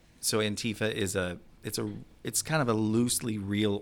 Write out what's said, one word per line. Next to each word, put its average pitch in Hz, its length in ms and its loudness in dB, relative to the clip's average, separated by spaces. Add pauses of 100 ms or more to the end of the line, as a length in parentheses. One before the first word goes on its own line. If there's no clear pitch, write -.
(200)
so - 200 0
Antifa 107 520 0
is 95 240 -2
a, 90 240 -2 (240)
it's 113 140 -6
a, 107 140 -2 (320)
it's - 180 -2
kind 156 200 0
of 123 80 2
a 117 40 4
loosely 110 640 2
real 101 440 2